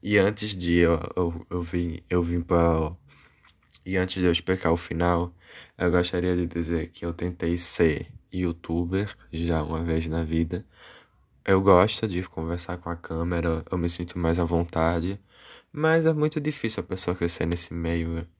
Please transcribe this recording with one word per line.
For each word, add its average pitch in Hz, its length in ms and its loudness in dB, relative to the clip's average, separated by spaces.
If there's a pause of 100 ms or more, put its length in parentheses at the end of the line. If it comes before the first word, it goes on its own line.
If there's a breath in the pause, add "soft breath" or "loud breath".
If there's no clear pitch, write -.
e 104 160 2
antes 104 360 2
de 87 200 2
eu, 85 240 6 (160)
eu, 85 340 -2
eu 90 140 -4
vim, 85 460 -4
eu 90 120 2
vim 85 180 0
pra, 85 560 2 (880 soft breath)
e 95 120 -2
antes 92 240 0
de 90 40 2
eu 87 60 6
explicar 85 400 0
o 85 60 4
final, 85 560 0 (440 loud breath)
eu 90 140 2
gostaria 90 460 2
de 90 80 0
dizer 82 460 -2
que - 140 -12
eu 85 80 -4
tentei 87 440 -2
ser - 540 0 (200)
youtuber 87 840 -2 (180)
já 80 300 0
uma 80 200 -4
vez 80 240 0
na 80 160 -2
vida. 82 420 -2 (800 loud breath)
Eu 95 160 4
gosto 98 460 6
de 90 160 -2
conversar 85 540 -6
com 85 140 -10
a 85 40 -4
câmera, 85 760 -2
eu 92 60 -2
me 85 120 0
sinto 87 300 -8
mais 85 200 2
à 85 60 2
vontade, 85 720 0 (520 loud breath)
mas 160 340 2
é 160 80 4
muito 151 280 0
difícil 143 400 -4
a 87 40 -6
pessoa 92 300 -4
crescer 85 320 -2
nesse 85 260 -4
meio 82 540 -2 (120)